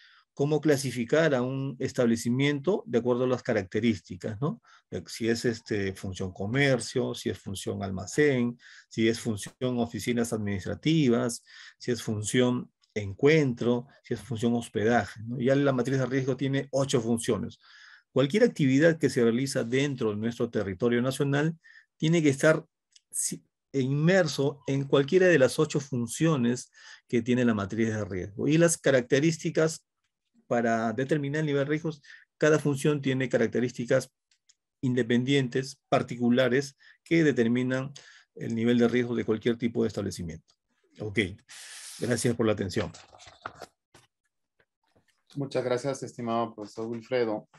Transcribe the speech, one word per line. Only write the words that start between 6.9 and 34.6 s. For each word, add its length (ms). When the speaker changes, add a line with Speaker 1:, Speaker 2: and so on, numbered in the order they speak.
Speaker 1:
si 140
es 100
función 420
almacén, 760
si 200
es 120
función 600
oficinas 540
administrativas, 1120
si 120
es 120
función 680
encuentro, 920
si 100
es 80
función 320
hospedaje, 720
¿no? 140
Ya 160
la 180
matriz 240
de 80
riesgo 320
tiene 340
ocho 300
funciones. 580
Cualquier 320
actividad 560
que 100
se 140
realiza 400
dentro 480
de 60
nuestro 320
territorio 520
nacional 560
tiene 240
que 80
estar 340
si-, 340
inmerso 920
en 180
cualquiera 420
de 120
las 180
ocho 220
funciones 920
que 160
tiene 200
la 120
matriz 340
de 160
riesgo. 420
Y 120
las 180
características 1080
para 460
determinar 480
el 60
nivel 180
de 40
riesgos, 320
cada 200
función 440
tiene 260
características 840